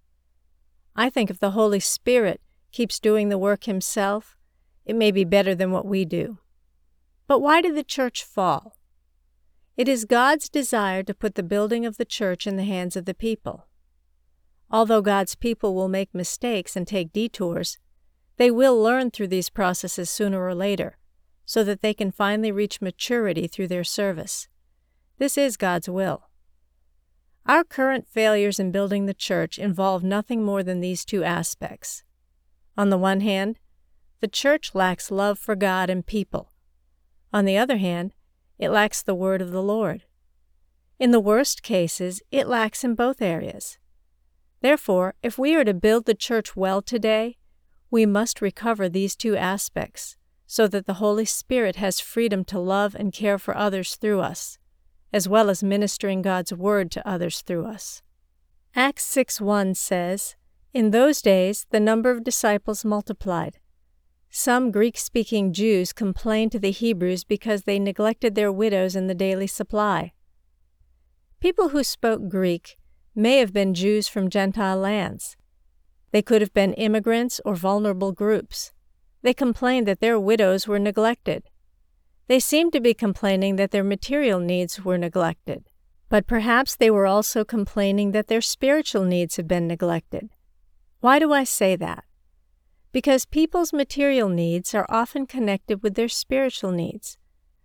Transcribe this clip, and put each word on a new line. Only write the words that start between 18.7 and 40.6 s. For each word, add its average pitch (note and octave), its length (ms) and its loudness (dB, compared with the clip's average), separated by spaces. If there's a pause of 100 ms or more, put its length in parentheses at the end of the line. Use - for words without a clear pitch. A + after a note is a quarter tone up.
learn B3 300 2
through G3 180 -6
these F3+ 220 -2
processes F3+ 580 -4
sooner G3 380 -2
or F#3 80 -4
later, F#3 440 -4 (460)
so A3 200 0
that G3 180 -4
they G#3+ 120 0
can G3 160 -2
finally G#3 420 0
reach G3+ 280 -4
maturity F#3+ 640 -2
through F#3 220 -6
their F3+ 160 -4
service. G3 640 -6 (680)
This C4+ 180 -2
is C#4 200 0
God's F3+ 320 -2
will. F3+ 400 -4 (1160)
Our D#4 180 4
current C4 440 -2
failures G#3 500 2
in F#3+ 140 -2
building G3 340 -2
the G3 80 -4
church E3+ 440 -4
involve F#3+ 440 -2
nothing G#3 400 -2
more G3+ 200 -2
than F3+ 180 -4
these F3+ 240 -4
two F#3+ 180 -2
aspects. - 800 -6 (760)
On G3+ 140 2
the F#3 80 4
one F#3+ 220 2
hand, G3+ 380 -2 (640)
the G#3+ 80 -4
church - 460 0
lacks F#3 360 0
love G3+ 280 0
for A3 160 -4
God F#3 340 0
and F#3 180 -2
people. - 460 -6 (800)
On G#3 120 2
the F#3+ 120 2
other B3+ 200 6
hand, F3+ 380 -2 (440)
it - 120 0
lacks G#3+ 320 2
the G3 120 0
word F#3+ 280 0
of F3+ 80 -8
the F#3 120 -4
Lord. G#3 420 -2 (920)